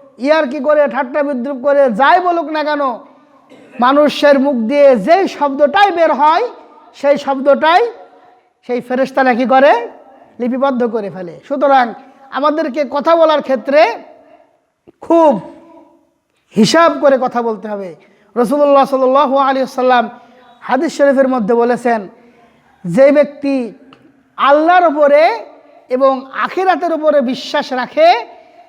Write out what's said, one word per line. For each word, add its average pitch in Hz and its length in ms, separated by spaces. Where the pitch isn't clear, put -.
ইয়ারকি 294 420
করে, 294 280
ঠাট্টা 262 340
বিদ্রূপ 277 400
করে, 277 300
যাই 277 280
বলুক 349 240
না 302 200
কেন, 294 160
মানুষের 285 580
মুখ 277 160
দিয়ে 262 420
যেই 311 320
শব্দটাই 294 640
বের 330 220
হয়, 311 360
সেই 285 240
শব্দটাই 285 760
সেই 247 140
ফেরেশতারা 262 540
কি 240 120
করে? 285 420
লিপিবদ্ধ 247 460
করে 214 260
ফেলে। 170 380
সুতরাং 269 460
আমাদেরকে 294 600
কথা 294 260
বলার 311 260
ক্ষেত্রে 285 600
খুব 311 400
হিসাব 302 440
করে 277 200
কথা 240 220
বলতে 220 260
হবে। 196 260
রাসূলুল্লাহ 277 500
সাল্লাল্লাহু 262 520
আলাইহি 269 240
ওয়াসাল্লাম 247 480
হাদিস 269 380
শরীফের 269 300
মধ্যে 240 260
বলেছেন, 233 540
"যে 240 280
ব্যক্তি 277 600
আল্লাহর 311 560
উপরে 302 520
এবং 262 440
আখিরাতের 339 600
উপরে 302 280
বিশ্বাস 262 520
রাখে, 311 540